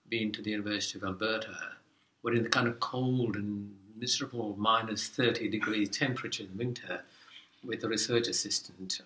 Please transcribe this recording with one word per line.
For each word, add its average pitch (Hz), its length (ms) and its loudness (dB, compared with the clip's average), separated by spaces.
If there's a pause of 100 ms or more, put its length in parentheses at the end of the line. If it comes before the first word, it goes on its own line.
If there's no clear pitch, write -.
been 110 240 0
to 104 100 -6
the 104 80 -2
University 104 480 -2
of 95 60 -6
Alberta, 107 520 -2 (720)
but 117 80 4
in 117 80 6
the 110 60 0
kind 123 180 6
of 120 140 0
cold 127 560 2
and 101 400 -4 (200)
miserable 117 640 -2
minus 110 480 2
thirty 117 420 2
degree 104 380 2
temperature 123 560 -2
in 95 160 -10
winter 120 440 -4 (640)
with 117 200 -4
a 113 40 -2
research 117 380 2
assistant, - 800 -2